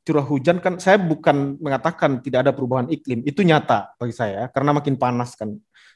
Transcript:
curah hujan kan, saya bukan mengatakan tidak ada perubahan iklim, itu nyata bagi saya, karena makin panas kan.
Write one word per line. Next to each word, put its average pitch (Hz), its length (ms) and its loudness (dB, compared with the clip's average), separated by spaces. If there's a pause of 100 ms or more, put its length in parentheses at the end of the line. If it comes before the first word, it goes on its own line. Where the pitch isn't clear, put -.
curah 147 240 0
hujan 147 320 0
kan, 180 160 -2
saya 190 240 4
bukan 143 560 0
mengatakan 143 640 -2
tidak 139 260 0
ada 139 60 4
perubahan 127 400 -2
iklim, 127 320 -6
itu 143 240 0
nyata 135 480 2
bagi 123 160 -6
saya, 110 400 -4
karena 143 240 0
makin 143 240 -2
panas 123 340 0
kan. 107 220 -10 (400)